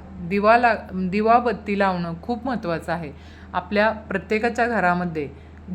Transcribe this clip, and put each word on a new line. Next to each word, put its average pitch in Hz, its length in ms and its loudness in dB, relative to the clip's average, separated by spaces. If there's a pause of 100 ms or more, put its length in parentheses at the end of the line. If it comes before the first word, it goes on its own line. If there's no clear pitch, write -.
(300)
दिवा 202 280 6
ला-, 240 180 4 (180)
दिवाबत्ती 208 840 2
लावणं 175 420 0
खूप 240 240 -6
महत्त्वाचं 170 460 -4
आहे. 165 200 -6 (420)
आपल्या 208 360 0
प्रत्येकाच्या 220 800 -2
घरामध्ये 175 600 0 (460)